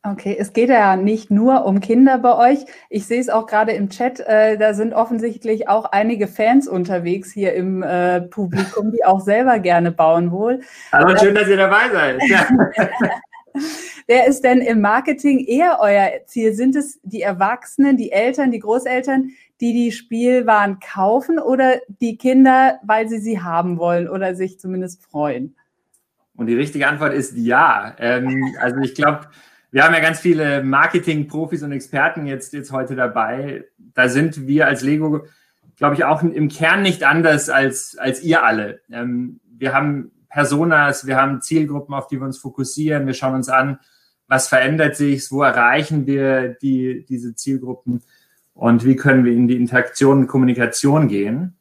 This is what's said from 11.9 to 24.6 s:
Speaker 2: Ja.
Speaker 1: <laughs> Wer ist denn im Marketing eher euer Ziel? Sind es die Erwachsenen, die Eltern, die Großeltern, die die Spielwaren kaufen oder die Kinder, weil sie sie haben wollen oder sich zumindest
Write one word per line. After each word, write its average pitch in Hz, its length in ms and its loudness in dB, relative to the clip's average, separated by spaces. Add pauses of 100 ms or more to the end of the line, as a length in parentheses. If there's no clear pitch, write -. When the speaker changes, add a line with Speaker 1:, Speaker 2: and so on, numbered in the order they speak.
Speaker 2:
Ja. 190 180 4 (300)
Speaker 1:
<laughs> - 460 -2 (840)
Wer 247 200 6
ist 269 160 0
denn 254 160 4
im 233 220 0
Marketing 269 580 0
eher 302 400 0
euer 202 300 4 (160)
Ziel? 220 280 -2
Sind 254 220 0
es 294 280 -6
die 196 180 -10
Erwachsenen, 233 760 0
die 220 140 -4
Eltern, 254 400 0
die 226 80 -6
Großeltern, 254 720 -2 (320)
die 233 120 -2
die 240 180 0
Spielwaren 226 880 0
kaufen 247 600 -2
oder 254 480 2
die 226 300 -6
Kinder, 262 680 4
weil 220 240 0
sie 220 120 -6
sie 208 220 -6
haben 175 360 -2
wollen 175 320 0
oder 185 260 -4
sich 185 240 -8
zumindest 185 440 -10